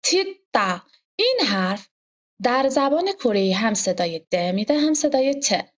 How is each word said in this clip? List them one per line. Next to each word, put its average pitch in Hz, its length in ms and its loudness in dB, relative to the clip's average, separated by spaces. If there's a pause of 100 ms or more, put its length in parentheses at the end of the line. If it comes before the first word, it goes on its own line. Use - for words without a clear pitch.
تیتا. 233 760 -2 (340)
این 494 320 0
حرف 196 400 -4 (560)
در 254 260 2
زبان 285 420 0 (120)
کره‌ای 196 300 2
هم 214 200 0
صدای 175 480 -4 (100)
د - 40 -2
می‌ده، 190 440 0
هم 302 140 2
صدای 285 460 2
ت. - 400 -2